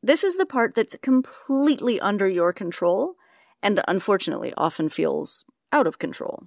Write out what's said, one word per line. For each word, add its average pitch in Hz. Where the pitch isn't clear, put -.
This 277
is 359
the 381
part 233
that's -
completely 262
under 196
your 175
control 190
and 202
unfortunately 180
often 156
feels -
out 277
of 156
control. -